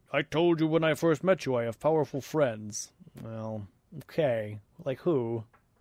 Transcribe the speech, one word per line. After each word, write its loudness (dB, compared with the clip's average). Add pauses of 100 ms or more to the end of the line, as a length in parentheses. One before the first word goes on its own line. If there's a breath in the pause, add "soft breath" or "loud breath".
(100)
"I 0
told 2
you 4
when 2
I 2
first 2
met 2
you, 0
I 0
have -6
powerful 0
friends." -2 (320)
Well, -8 (380)
okay. -2 (220)
Like -6
who? 0 (360)